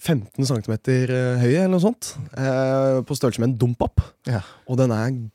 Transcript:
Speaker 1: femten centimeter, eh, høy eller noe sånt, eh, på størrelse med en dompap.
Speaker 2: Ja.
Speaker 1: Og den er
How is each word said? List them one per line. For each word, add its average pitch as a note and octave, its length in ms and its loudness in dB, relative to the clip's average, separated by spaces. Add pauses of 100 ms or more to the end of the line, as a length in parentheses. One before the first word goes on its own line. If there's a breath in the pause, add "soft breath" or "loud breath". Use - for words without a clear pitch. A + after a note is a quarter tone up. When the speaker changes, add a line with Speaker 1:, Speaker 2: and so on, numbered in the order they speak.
Speaker 1:
femten C3+ 420 -2
centimeter, B2+ 640 0
eh, B2+ 320 0
høy B2 140 4
eller F#3 180 2
noe F3+ 80 2
sånt, G#3+ 300 -2 (260)
eh, C3 640 0
på C3+ 160 -6
størrelse B2 220 0
med A#2 100 2
en B2+ 80 -2
dompap. A#2+ 440 0 (260)
Speaker 2:
Ja. A2+ 140 -2 (260 loud breath)
Speaker 1:
Og B2+ 100 -2
den B2+ 140 4
er A2 180 0 (260)